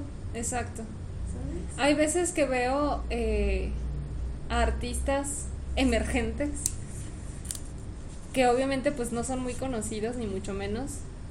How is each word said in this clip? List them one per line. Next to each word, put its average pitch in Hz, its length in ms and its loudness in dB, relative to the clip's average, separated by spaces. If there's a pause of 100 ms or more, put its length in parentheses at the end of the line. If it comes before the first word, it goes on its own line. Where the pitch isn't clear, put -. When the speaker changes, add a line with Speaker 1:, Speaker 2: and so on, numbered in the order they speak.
(340)
Speaker 1:
Exacto. 233 480 -4
Speaker 2:
¿Sabes? - 1040 -6
Speaker 1:
Hay 294 80 8
veces 311 380 4
que 302 140 4
veo, 262 680 2
eh, 208 600 2 (800)
a 233 120 4
artistas 247 840 2 (320)
emergentes 240 760 4 (1800)
que 262 140 6
obviamente, 269 440 4
pues, 240 200 -2
no 233 120 0
son 254 180 -2
muy 247 120 -2
conocidos, 226 600 -2
ni 247 100 -2
mucho 196 300 -2
menos. 208 340 -2 (420)